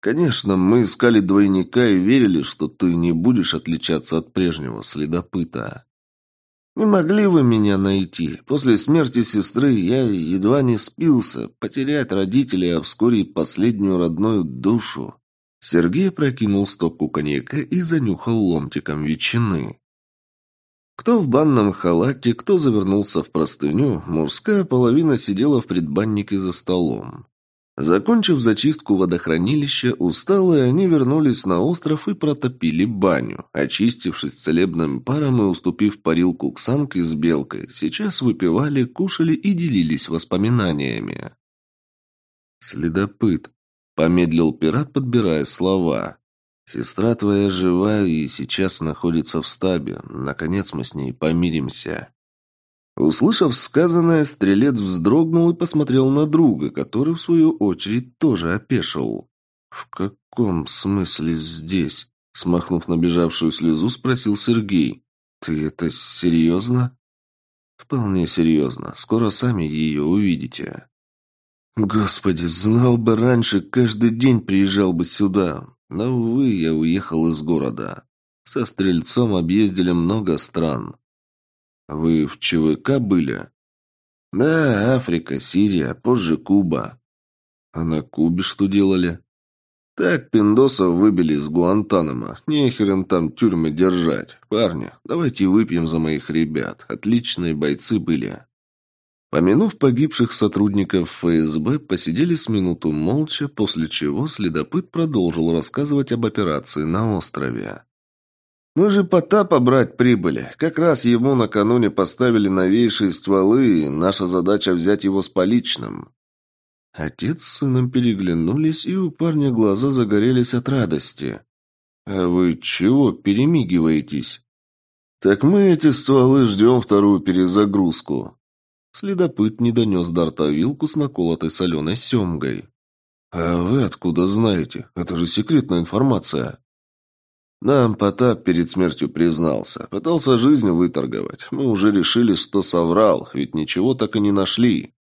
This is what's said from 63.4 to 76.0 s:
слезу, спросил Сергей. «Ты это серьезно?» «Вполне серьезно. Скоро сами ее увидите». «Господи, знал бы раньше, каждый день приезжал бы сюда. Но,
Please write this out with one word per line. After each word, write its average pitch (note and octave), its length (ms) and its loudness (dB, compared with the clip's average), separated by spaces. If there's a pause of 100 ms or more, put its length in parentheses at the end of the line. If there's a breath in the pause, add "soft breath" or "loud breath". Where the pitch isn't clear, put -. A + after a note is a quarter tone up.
слезу, D#2+ 380 0
спросил B2 460 -2
Сергей. F#2+ 680 0 (360)
«Ты D#2 260 -4
это D#2 240 -6
серьезно?» F2+ 1040 0 (800)
«Вполне G2 500 -2
серьезно. D2+ 680 0
Скоро A2 340 -2
сами G#2+ 340 -2
ее D2+ 400 -2
увидите». - 840 -2 (880)
«Господи, G2 680 -2
знал A2 520 2
бы A2+ 180 2
раньше, A2+ 440 2
каждый A#2 500 0
день A#2 300 2
приезжал G2 520 2
бы E2+ 120 -2
сюда. F#2 600 -2 (240)
Но, A#2 260 -4